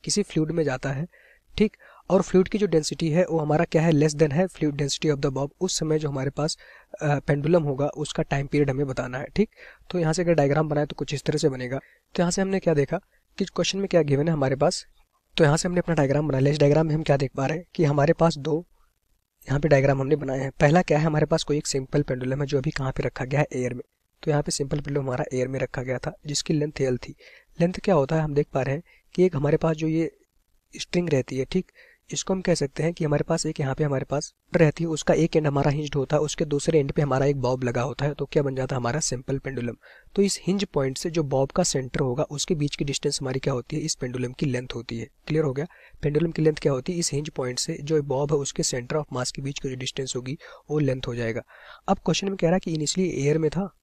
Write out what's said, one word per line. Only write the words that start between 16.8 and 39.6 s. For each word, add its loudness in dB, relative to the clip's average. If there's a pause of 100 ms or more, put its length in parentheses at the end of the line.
में 0
हम 0
क्या 4
देख -2
पा -2
रहे -2
हैं -10 (100)
कि 2
हमारे 4
पास 2
दो -4 (840)
यहाँ 0
पे 0
डायग्राम 4
हमने 2
बनाए -4
हैं। -4
पहला 6
क्या 2
है, 2
हमारे 2
पास 0
कोई 0
एक -4
सिंपल -2
पेंडुलम -4
है -2
जो 0
अभी 0
कहाँ -4
पे -4
रखा -4
गया -2
है, 0
एयर -4
में। -10 (400)
तो 0
यहाँ 2
पे -4
सिंपल -2
पेंडुलम -2
हमारा -2
एयर 0
में -6
रखा -4
गया -4
था -8 (120)
जिसकी -4
लेंथ -2
एल 0
थी। -12 (440)
लेंथ 0
क्या 4
होता 2
है, 2
हम -4
देख 0
पा 0
रहे -2
हैं -10 (320)
कि 4
एक 0
हमारे 2
पास 0
जो -2
ये 0 (640)
स्ट्रिंग -4
रहती 0
है, -2
ठीक, -2 (380)
इसको -4
हम -2
कह 2
सकते -4
हैं 0
कि -4
हमारे 2
पास -2
एक -6
यहाँ 0
पे -2
हमारे 0
पास -6 (220)
रहती 4
है, -2
उसका 0
एक 2
एंड 4
हमारा 2
हिंज्ड -4
होता 0
है, 4
उसके -2
दूसरे 2
एंड 0
पे 0
हमारा 2
एक 2
बॉब 0
लगा 0
होता -4
है, 0
तो -6
क्या 2
बन -2
जाता -2
है 0
हमारा -2
सिंपल -4
पेंडुलम। -6 (400)